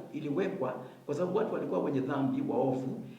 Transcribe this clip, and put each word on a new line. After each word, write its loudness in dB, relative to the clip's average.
iliwekwa 0
kwa -2
sababu 2
watu 2
walikuwa 0
wenye 2
dhambi, 2
waovu, 0